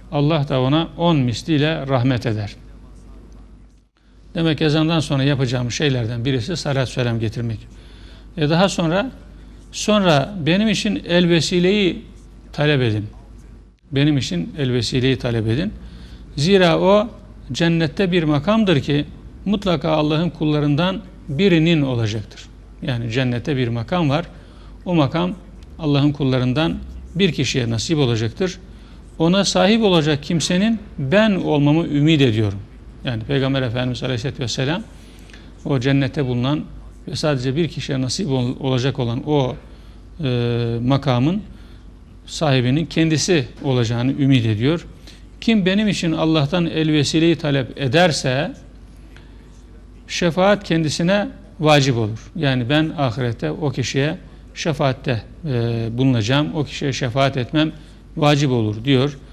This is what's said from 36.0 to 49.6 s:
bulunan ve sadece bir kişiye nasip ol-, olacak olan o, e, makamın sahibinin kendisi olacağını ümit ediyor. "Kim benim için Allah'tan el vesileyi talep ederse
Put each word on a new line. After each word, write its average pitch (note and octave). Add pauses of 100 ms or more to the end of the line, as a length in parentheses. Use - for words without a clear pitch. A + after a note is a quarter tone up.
bulunan B2 (440)
ve D#3
sadece C3+
bir E3
kişiye C3+
nasip -
ol-, B2+
olacak C3
olan A#2
o, C#3 (680)
e, A#2+
makamın C3+ (840)
sahibinin C3+
kendisi D#3+ (180)
olacağını B2
ümit C3+
ediyor. A#2+ (540)
"Kim G#3+
benim G3+
için E3+
Allah'tan D#3+
el D#3
vesileyi D#3
talep C#3
ederse C#3+ (1600)